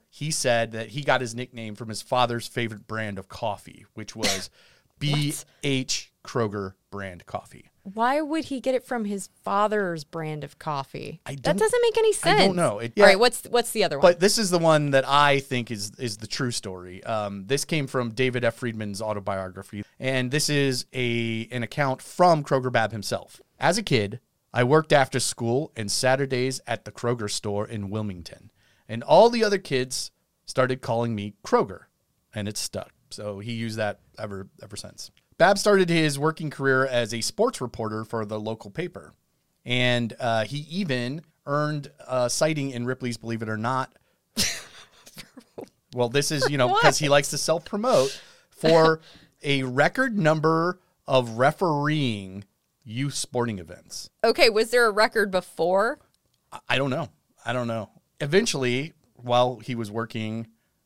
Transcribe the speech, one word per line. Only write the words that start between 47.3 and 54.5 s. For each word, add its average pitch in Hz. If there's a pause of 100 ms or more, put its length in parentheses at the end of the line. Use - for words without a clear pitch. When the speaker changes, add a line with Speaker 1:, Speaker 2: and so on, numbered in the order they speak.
Speaker 1:
to 151
self-promote 160 (280)
for 160 (200)
Speaker 2:
<laughs> -
Speaker 1:
a 139
record 151
number 160 (260)
of 127
refereeing 135 (400)
youth 131
sporting 120
events. - (140)
Speaker 2:
Okay, 240
was 220